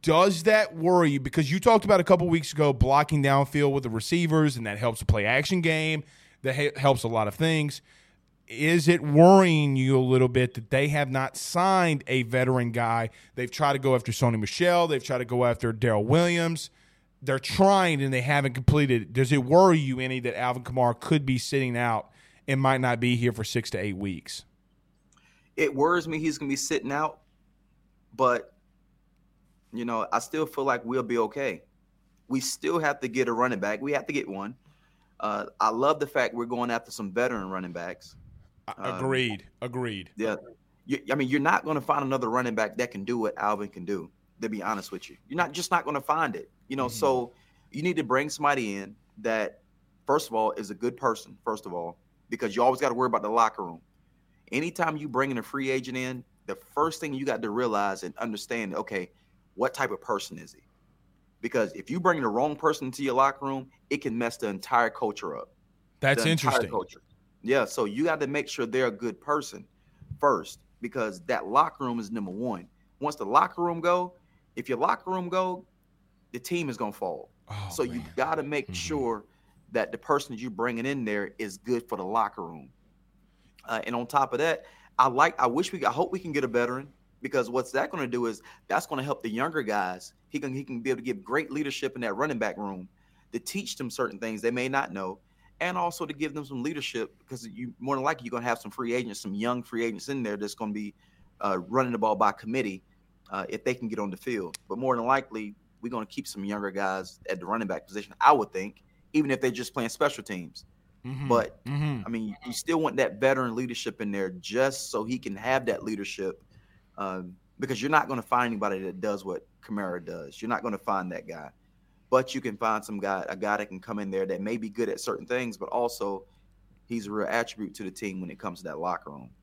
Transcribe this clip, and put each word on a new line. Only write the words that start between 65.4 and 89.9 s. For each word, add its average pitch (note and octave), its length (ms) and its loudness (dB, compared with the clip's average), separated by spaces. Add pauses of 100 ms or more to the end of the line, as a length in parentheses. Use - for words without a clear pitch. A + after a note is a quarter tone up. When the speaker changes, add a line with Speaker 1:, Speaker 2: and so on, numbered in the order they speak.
Speaker 1:
That's C3+ 220 2
Speaker 2:
The D#3+ 80 4
entire D#3+ 180 2
Speaker 1:
interesting. A#2 200 0
Speaker 2:
culture. - 320 -6 (420)
Yeah, B2+ 200 2
so A2+ 220 -2
you G#2+ 180 -2
got D#3+ 160 0
to C#3+ 80 -2
make C#3+ 220 -4
sure A#2+ 160 -4
they're B2 220 0
a A#2 40 0
good G#2+ 300 -8
person D3 440 -4 (540)
first, B2 400 2 (220)
because A2 460 -4
that A#2 200 -2
locker C#3 380 2
room A#2+ 140 -2
is G#2 120 -8
number G#2 200 -6
one. G2+ 360 -6 (320)
Once D3+ 160 -4
the G#2+ 100 -6
locker D3+ 380 2
room F3 160 -2
go, F3+ 340 0 (440)
if - 100 -8
your B2+ 120 -2
locker - 320 0
room F3+ 180 -4
go, F#3 360 -2 (680)
the B2 60 -8
team E3+ 300 -4
is A#2 60 -6
gonna G#2+ 160 -4
fall. F2+ 380 -8 (200)
Speaker 1:
Oh, G2+ 240 -10
Speaker 2:
So D3 100 -2
you A#2+ 160 -6
Speaker 1:
man. - 60 -12 (120)
Speaker 2:
gotta D#3+ 260 0
make C#3+ 220 -4
Speaker 1:
Mm-hmm. - 80 -14
Speaker 2:
sure A#2 520 -4 (460)
that A2+ 220 -2
the - 40 -10
person C#3+ 380 0
that G#2+ 60 -10
you're B2 100 -8
bringing A#2 340 -2
in C3+ 200 -2
there G#2 340 -2
is G2 180 -6
good A#2+ 300 -2
for G#2+ 100 -6
the F#2+ 60 -6
locker G#2 400 -2
room. D#2 260 -14 (960)
Uh, A2+ 200 -4
and A#2+ 100 -6
on A#2+ 120 -4
top C3+ 260 0
of B2 60 -2
that, D#3+ 260 -2 (320)
I B2+ 100 6
like, C#3 320 2
I B2+ 80 4
wish D3 240 0
we, D#3 140 -4
I G#2 60 4
hope D#3+ 200 0
we F#3+ 80 -4
can E3+ 120 -10
get C#3 120 0
a B2 40 0
veteran, B2 400 0 (340)
because B2+ 280 0
what's B2 240 -2
that C#3 180 0
gonna C#3+ 160 -4
do A#2+ 200 -2
is G#2+ 140 -4 (260)
that's B2+ 200 0
gonna C3+ 160 -4
help C#3+ 200 -4
the A#2 60 -4
younger C#3+ 320 -2
guys. G2 520 -4 (160)